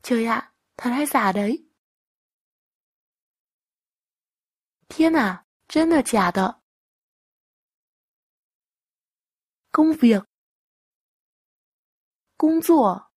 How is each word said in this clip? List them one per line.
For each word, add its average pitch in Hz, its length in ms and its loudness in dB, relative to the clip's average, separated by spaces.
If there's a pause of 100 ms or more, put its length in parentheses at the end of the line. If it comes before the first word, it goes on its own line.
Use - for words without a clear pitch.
Trời 226 240 -2
ạ, 226 260 -6 (240)
thật 247 140 -6
hay 285 160 -4
giả 214 260 0
đấy? 208 360 -4 (3250)
Thiên 320 240 0
à, 208 320 -2 (240)
chân 330 220 0
là 302 160 2
giả 185 260 0 (3500)
Công 311 280 2
việc. 220 220 4 (2250)
Công 320 240 0
作. 240 540 0